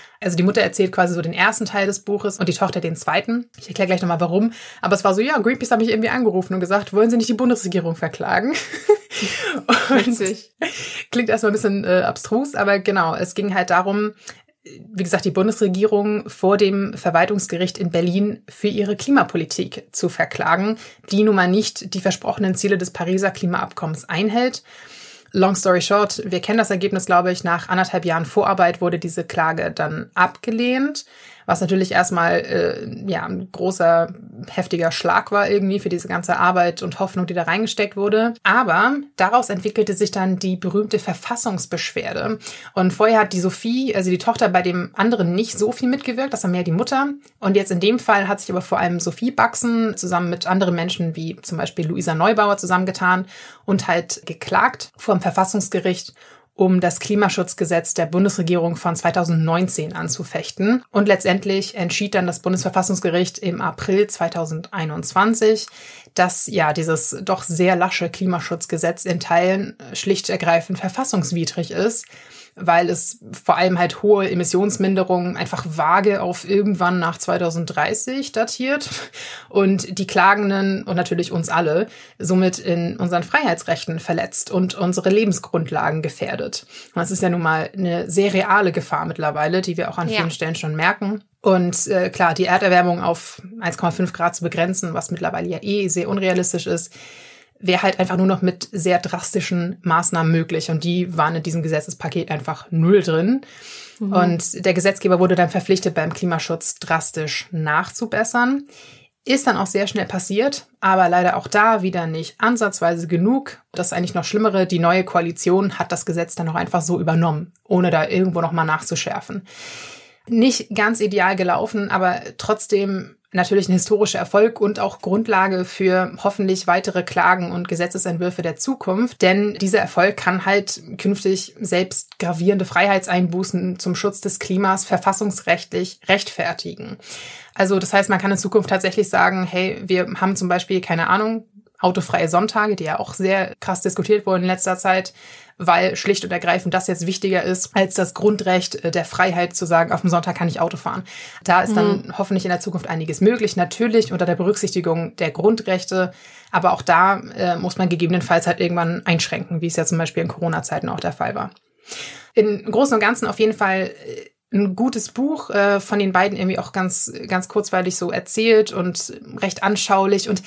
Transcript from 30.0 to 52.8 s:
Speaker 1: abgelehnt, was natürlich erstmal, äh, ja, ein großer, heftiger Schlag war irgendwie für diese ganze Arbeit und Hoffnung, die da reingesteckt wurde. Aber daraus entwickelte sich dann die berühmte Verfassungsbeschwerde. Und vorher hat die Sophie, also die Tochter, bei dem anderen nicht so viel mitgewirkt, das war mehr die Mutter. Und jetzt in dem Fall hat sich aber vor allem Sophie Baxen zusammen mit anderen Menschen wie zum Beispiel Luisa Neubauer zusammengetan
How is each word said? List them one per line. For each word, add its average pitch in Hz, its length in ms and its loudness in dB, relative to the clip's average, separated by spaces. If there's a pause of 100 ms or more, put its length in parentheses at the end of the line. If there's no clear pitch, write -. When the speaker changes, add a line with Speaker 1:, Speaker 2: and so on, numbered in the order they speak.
Speaker 1:
abgelehnt, 240 880 0 (400)
was 190 180 0
natürlich 185 300 0
erstmal, 175 480 2
äh, - 720 -4
ja, - 140 -4
ein 185 260 -8
großer, 170 600 2 (380)
heftiger 170 420 -2
Schlag - 400 0
war 202 160 2
irgendwie 196 320 0
für 196 80 -4
diese 175 180 -6
ganze 175 300 -2
Arbeit 175 460 2
und 180 180 -6
Hoffnung, 185 260 -4
die 180 60 -4
da 175 120 -2
reingesteckt 202 520 -2
wurde. 214 460 0
Aber 214 540 2 (200)
daraus 226 320 4
entwickelte 208 460 0
sich 202 160 0
dann 185 280 0
die 185 180 -2
berühmte 202 420 -2
Verfassungsbeschwerde. - 1400 -4 (360)
Und 185 180 2
vorher 220 280 4
hat 196 120 0
die 180 80 -2
Sophie, 233 560 -2
also 185 140 0
die 180 80 2
Tochter, 226 320 0
bei 180 100 2
dem 175 320 -2
anderen 196 420 0
nicht 226 240 -2
so 214 140 2
viel 247 160 -2
mitgewirkt, 269 460 -4
das - 80 -4
war 185 80 0
mehr 180 140 0
die 170 60 -2
Mutter. 262 380 0 (300)
Und 196 180 4
jetzt 196 140 2
in 175 100 0
dem 214 180 4
Fall 202 300 2
hat 202 120 -2
sich - 100 -8
aber 180 120 -2
vor 180 160 -2
allem 175 220 0
Sophie 202 300 -4
Baxen 233 640 0
zusammen 175 320 -2
mit 175 180 -4
anderen 185 280 2
Menschen 170 420 -2
wie 160 240 -8
zum - 160 -6
Beispiel 160 300 -4
Luisa 165 280 -2
Neubauer 202 440 2
zusammengetan 185 640 0 (400)